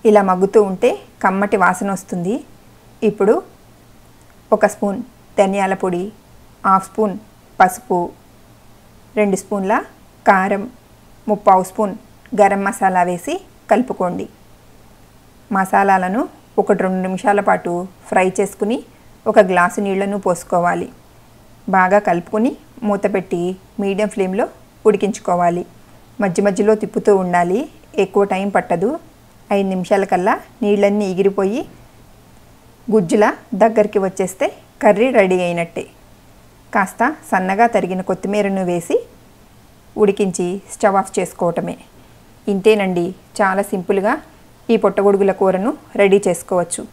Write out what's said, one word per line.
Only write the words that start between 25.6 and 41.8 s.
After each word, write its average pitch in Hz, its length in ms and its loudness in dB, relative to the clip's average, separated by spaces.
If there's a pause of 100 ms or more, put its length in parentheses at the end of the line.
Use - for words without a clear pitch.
మధ్య 196 240 0
మధ్యలో 208 340 2
తిప్పుతూ 208 300 0 (100)
ఉండాలి, 180 360 0 (460)
ఎక్కువ 202 180 0 (120)
టైం 196 120 -4 (120)
పట్టదు. 185 320 -2 (680)
ఐదు 196 160 0
నిమిషాల 190 400 0
కల్లా 196 240 0 (260)
నీళ్ళన్నీ 202 520 2
ఎగిరిపోయి 196 480 0 (1200)
గుజ్జులా 214 440 2 (340)
దగ్గరికి 220 420 2
వచ్చేస్తే 190 400 -4 (360)
కర్రీ 214 260 4 (100)
రెడీ 185 200 2 (100)
అయినట్టే. 170 360 -6 (880)
కాస్త 202 280 0 (240)
సన్నగా 196 460 0
తరిగిన 185 340 -2
కొత్తిమీరను 196 640 -2
వేసి 175 260 -2 (1080)
ఉడికించి 196 460 0 (240)
స్టవ్ 196 300 0
ఆఫ్ 196 160 -10
చేసుకోవటమే. 175 580 -4 (760)